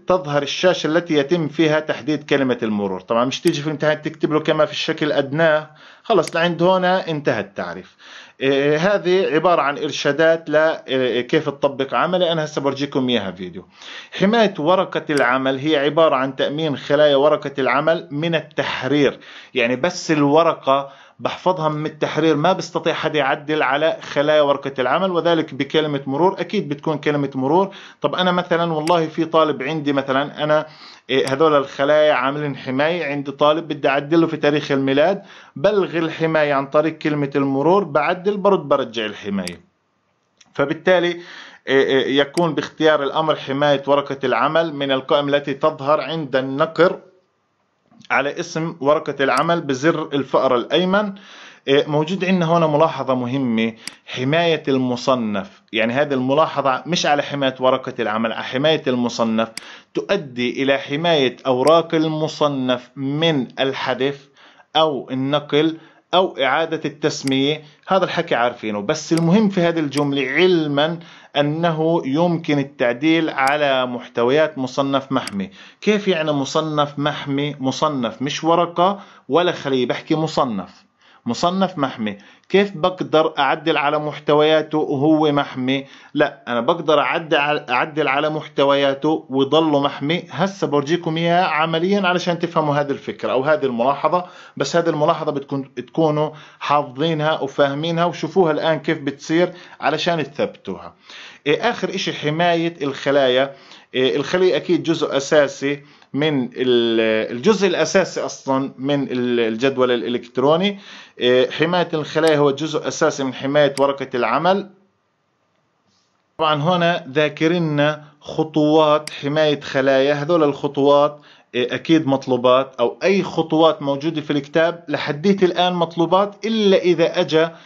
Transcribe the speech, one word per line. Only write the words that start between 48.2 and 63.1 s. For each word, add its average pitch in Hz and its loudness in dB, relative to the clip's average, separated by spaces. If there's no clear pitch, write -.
اسم 165 -6
ورقة 151 0
العمل 151 0
بزر 151 -2
الفأرة 131 0
الأيمن. 185 0
إيه، 143 4
موجود 156 -2
عندنا 170 2
هنا 165 4
ملاحظة 143 0
مهمة، 120 0
حماية 151 0
المصنف. 123 -2
يعني 110 0
هذه 139 0
الملاحظة 135 0
مش 170 -2
على 147 2
حماية 139 -4
ورقة 127 0
العمل، 110 -2
على 107 -8
حماية 147 0
المصنف، 113 0
تؤدي 127 -2
إلى 135 2
حماية 143 0
أوراق 156 2
المصنف 147 -2
من 139 0